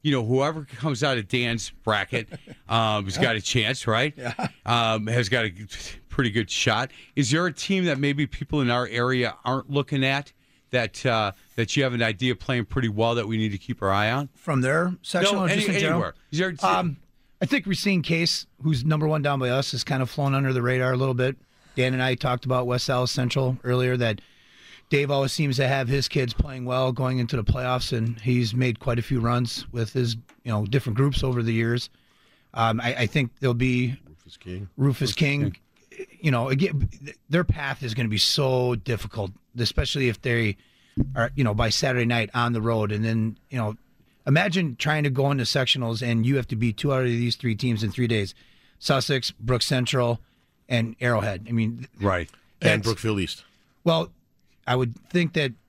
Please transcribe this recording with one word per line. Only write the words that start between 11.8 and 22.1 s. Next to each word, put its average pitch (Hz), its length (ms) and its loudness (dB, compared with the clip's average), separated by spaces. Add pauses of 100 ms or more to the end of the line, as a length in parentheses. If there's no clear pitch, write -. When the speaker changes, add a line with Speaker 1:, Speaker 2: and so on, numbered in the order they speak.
Speaker 1:
have 127 100 0
an 117 80 0
idea 113 340 0
playing 120 300 -2
pretty 123 240 -2
well 113 260 2
that 110 120 -2
we 113 100 -2
need 110 140 0
to 98 80 -6
keep - 240 -8
our 95 80 2
eye 104 200 2
on? 139 220 -2
Speaker 2:
From 135 280 -2
their 165 420 0
section 190 320 0
Speaker 1:
No, 190 80 0
Speaker 2:
or 170 60 2
just 208 180 2
Speaker 1:
any-, 196 80 0
Speaker 2:
in - 60 2
general? 170 180 2
Speaker 1:
anywhere. 87 140 -4 (180)
Is 147 80 -2
there 185 100 0
a 175 80 -8
team? 185 120 0
Speaker 2:
Um, 180 280 0 (460)
I - 20 2
think 254 220 0
Racine 190 340 2
Case, 165 460 0 (160)
who's 143 200 2
number 156 240 2
one 151 140 2
down 143 180 0
by 127 100 0
us, 131 220 0
has 123 120 -4
kind 131 180 0
of 123 80 -2
flown 139 240 0
under 135 200 2
the 123 100 2
radar 127 300 2
a 123 40 0
little 131 160 0
bit. 127 240 0 (380)
Dan 127 180 2
and 127 80 0
I 127 140 2